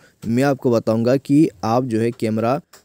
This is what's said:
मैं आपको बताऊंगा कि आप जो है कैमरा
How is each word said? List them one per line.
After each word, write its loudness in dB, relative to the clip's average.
मैं 0
आपको 0
बताऊंगा 0
कि 2
आप 0
जो -2
है 0
कैमरा -2